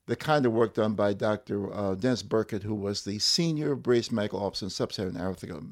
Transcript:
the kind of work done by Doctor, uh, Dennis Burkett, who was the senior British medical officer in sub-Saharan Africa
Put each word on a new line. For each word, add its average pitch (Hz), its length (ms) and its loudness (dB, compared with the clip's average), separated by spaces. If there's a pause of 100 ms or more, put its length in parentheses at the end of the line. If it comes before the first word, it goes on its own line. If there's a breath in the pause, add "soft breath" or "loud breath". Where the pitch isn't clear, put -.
the 120 100 -2
kind 151 320 2
of 113 60 2
work 113 200 2
done 107 220 2
by 101 180 2
Doctor, 101 580 -2
uh, 98 220 0
Dennis 101 300 0
Burkett, 107 400 0
who 107 100 -2
was 101 300 -2
the 104 160 -4
senior 151 560 2
British 120 360 2
medical 104 320 -2
officer 98 220 -2
in 92 60 -4
sub-Saharan - 460 -4
Africa 90 440 -6 (100)